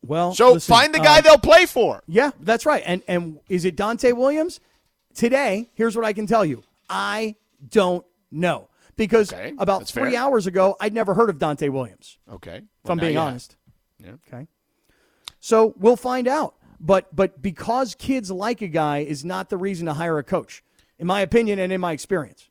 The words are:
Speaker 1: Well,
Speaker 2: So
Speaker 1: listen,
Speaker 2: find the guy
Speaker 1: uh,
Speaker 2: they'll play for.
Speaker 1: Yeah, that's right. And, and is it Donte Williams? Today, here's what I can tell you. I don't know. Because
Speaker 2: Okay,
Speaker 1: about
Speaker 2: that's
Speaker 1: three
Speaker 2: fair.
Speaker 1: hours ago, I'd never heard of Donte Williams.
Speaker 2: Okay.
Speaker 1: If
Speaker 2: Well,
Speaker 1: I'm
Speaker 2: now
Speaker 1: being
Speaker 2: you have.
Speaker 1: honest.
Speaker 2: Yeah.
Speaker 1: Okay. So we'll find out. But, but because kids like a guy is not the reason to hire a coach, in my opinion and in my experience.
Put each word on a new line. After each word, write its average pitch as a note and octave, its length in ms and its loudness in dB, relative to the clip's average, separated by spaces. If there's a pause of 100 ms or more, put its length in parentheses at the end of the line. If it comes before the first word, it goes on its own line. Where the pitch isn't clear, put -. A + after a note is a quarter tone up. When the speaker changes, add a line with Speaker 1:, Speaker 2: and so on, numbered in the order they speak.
Speaker 1:
Well, E3 320 -4
Speaker 2:
So A#3 200 6
Speaker 1:
listen, E3+ 200 2
Speaker 2:
find C#4+ 220 4
the D#4 60 2
guy D4+ 180 8
Speaker 1:
uh, D#4 40 4
Speaker 2:
they'll D#4 160 10
play E4+ 280 6
for. E3 400 -2
Speaker 1:
Yeah, A#3 320 2
that's A3 260 -2
right. G3+ 220 0
And, F3+ 220 -4
and F3 400 -6
is F3+ 160 -4
it F3+ 120 -2
Donte A#3 400 0
Williams? D4+ 440 -2 (520)
Today, A#3 640 -2
here's A3 220 -2
what A3+ 80 -4
I A3 80 -2
can G#3 120 -6
tell G#3 200 0
you. C#3 180 -6 (260)
I G3+ 460 -6 (340)
don't F3+ 380 0 (240)
know. D#3 380 -4 (280)
Because G#3+ 360 0
Speaker 2:
Okay, C#4+ 260 -14
Speaker 1:
about G3 220 0
Speaker 2:
that's - 100 -14
Speaker 1:
three B3+ 220 -4
Speaker 2:
fair. A#3+ 80 -2
Speaker 1:
hours B3 260 0
ago, F#3+ 340 0
I'd G#3 140 -4
never G3+ 200 -2
heard A3+ 160 2
of D#3+ 80 -6
Donte D3+ 320 -4
Williams. B2+ 460 -10 (160)
Speaker 2:
Okay. F#2 260 -18
Speaker 1:
If - 40 -20 (220)
Speaker 2:
Well, F3+ 80 -4
Speaker 1:
I'm E3+ 60 -2
Speaker 2:
now - 40 -4
Speaker 1:
being E3 120 -2
Speaker 2:
you D3+ 40 0
have. D#3+ 100 -2
Speaker 1:
honest. B2 280 -14 (420)
Speaker 2:
Yeah. G2+ 140 -20 (160)
Speaker 1:
Okay. B2+ 180 -16 (960)
So A3 360 2
we'll A3 200 4
find B3+ 320 -4
out. C#4+ 260 -4 (260)
But, F#3 340 0
but F#3 280 -2
because A3 540 -4
kids B3+ 340 -4
like G3+ 320 -6
a G3 60 -8
guy D3+ 300 -2
is D3 260 -8
not F#3 260 -8
the G3+ 60 -6
reason F3+ 300 -6
to D#3 80 -4
hire E3 240 -4
a C#3+ 60 -6
coach, - 380 -6 (380)
in E3+ 80 -6
my G3 140 0
opinion G#3 360 0
and F#3 140 -4
in F#3+ 80 -4
my F3 100 -4
experience. D#3 600 -8